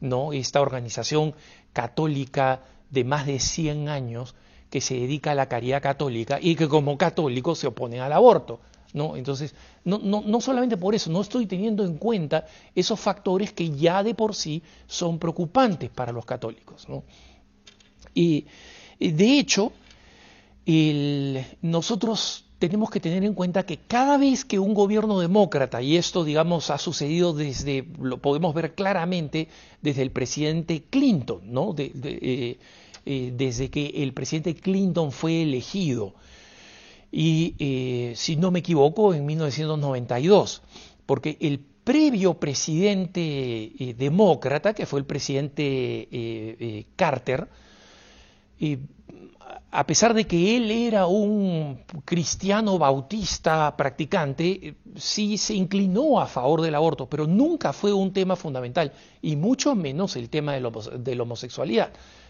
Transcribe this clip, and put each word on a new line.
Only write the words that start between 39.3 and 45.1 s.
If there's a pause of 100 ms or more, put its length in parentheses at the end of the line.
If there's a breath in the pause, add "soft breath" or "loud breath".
novecientos
noventa
y
dos, (420 loud breath)
porque
el
previo
presidente,
eh,
demócrata,
que
fue
el
presidente,